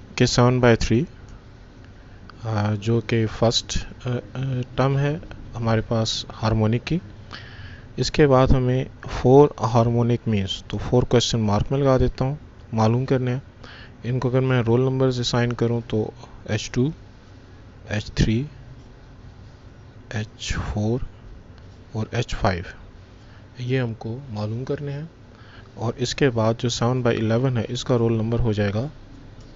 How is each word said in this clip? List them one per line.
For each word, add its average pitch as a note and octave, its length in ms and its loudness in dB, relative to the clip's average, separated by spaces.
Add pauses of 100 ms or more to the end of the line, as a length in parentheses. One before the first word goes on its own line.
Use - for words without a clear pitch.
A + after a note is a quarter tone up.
(180)
कि B2 80 6
सेवन B2 340 4
by A#2+ 160 8
three, A#2+ 280 2 (1400)
आ, G#2+ 300 0
जो A2+ 260 2
कि A2+ 260 0
फर्स्ट, - 520 0
अ, - 300 -8
अ, B2 120 -2 (560)
टर्म C3+ 220 2
है D3 220 0 (340)
हमारे A2+ 260 0
पास A2 500 -2
हार्मोनिक A2 540 0
की, E3+ 160 -2 (1000)
इसके D3 280 4
बाद C3 260 6
हमें B2+ 340 2 (220)
फोर C#3 520 6
हार्मोनिक A#2 680 2
मीन्स, G2 420 -2
तो G#2 80 -4
फ़ोर B2 260 2
क्वेश्चन A#2+ 360 2
मार्क G#2 320 2
में C3+ 60 0
लगा C3+ 200 4
देता B2+ 260 0
हूँ, C#3+ 140 -4 (360)
मालूम A2+ 300 4
करने B2+ 260 0
हैं। C3 120 -4 (640)
इनको B2 240 -2
अगर B2+ 120 2
मैं C3 220 2
रोल A2+ 180 4
नंबर्स C3 400 2
असाइन A#2+ 320 0
करूँ, A#2 300 0
तो G#2+ 300 -4 (380)
एच - 240 -4
टू, C3+ 180 2 (960)
एच - 280 -4
थ्री, A#2+ 280 2 (1700)
एच - 380 -6
फ़ोर A2 540 -2 (920)
और A2 180 -6
एच - 200 -2
फ़ाइव, - 300 -2 (960)
ये B2 180 -2
हमको A#2 400 -6 (120)
मालूम G#2+ 340 -6
करने C#3+ 280 -6
हैं। D3+ 180 -10 (680)
और A2 200 -4
इसके C3+ 300 0
बाद A2+ 280 2
जो A#2+ 120 -2
सेवन A#2+ 340 0
by A#2 100 2
इलेवन A#2 460 2
है, G#2 60 -2
इसका B2 320 -2
रोल A2+ 160 4
नंबर A2+ 280 0
हो A#2 120 2
जाएगा G#2 380 0 (640)